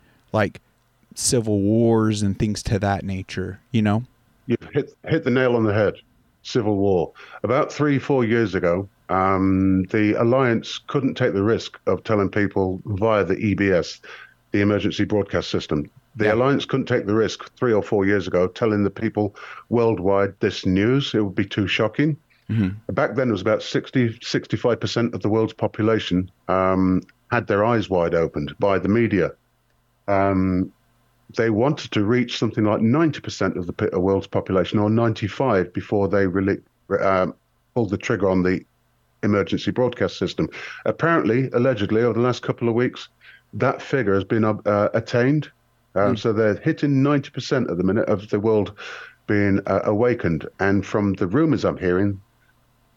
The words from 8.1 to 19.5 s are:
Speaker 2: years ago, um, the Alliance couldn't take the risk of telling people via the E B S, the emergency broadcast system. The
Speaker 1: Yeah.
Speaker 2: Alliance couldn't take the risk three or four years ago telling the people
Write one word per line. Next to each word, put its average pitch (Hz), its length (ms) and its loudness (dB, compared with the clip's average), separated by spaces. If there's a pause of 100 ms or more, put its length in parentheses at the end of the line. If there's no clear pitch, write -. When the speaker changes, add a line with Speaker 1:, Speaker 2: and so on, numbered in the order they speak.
Speaker 2:
years 110 280 2
ago, 90 360 0 (180)
um, 95 840 2
the 107 300 2
Alliance 120 560 2 (100)
couldn't 131 280 -2
take 123 180 0
the 98 100 0
risk 107 440 -2
of 92 160 -2
telling 101 260 0
people 95 540 -2
via 104 400 0
the 90 140 -2
E 104 160 0
B 98 180 2
S, 85 300 0 (500)
the 104 80 0
emergency 101 460 0
broadcast 95 460 -2
system. 78 380 -4 (280)
The 107 80 0
Speaker 1:
Yeah. 107 80 4
Speaker 2:
Alliance 131 320 2
couldn't 131 220 -4
take 123 180 0
the 101 80 -2
risk - 440 -2
three 127 140 2
or 104 120 2
four 98 220 0
years 95 220 0
ago 92 200 2
telling 104 360 0
the 98 60 2
people 104 460 -4 (340)